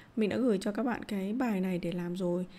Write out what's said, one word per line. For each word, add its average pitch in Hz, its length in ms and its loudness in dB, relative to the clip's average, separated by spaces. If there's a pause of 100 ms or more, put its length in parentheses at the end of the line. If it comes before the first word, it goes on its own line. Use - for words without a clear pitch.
(160)
Mình 214 140 4
đã - 60 0
gửi 220 220 4
cho 202 140 -2
các 220 100 -2
bạn 240 220 -2
cái 196 280 -2
bài 233 280 2
này 185 180 2
để 175 140 -2
làm 175 240 -4
rồi, 180 300 0 (120)